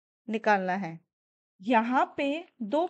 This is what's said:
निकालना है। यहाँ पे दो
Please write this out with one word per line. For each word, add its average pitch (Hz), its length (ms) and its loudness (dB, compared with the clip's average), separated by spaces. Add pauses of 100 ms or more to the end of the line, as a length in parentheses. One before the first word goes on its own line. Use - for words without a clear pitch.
(280)
निकालना 202 500 0
है। 165 220 -8 (600)
यहाँ 247 560 2
पे 302 280 -2 (160)
दो 277 280 0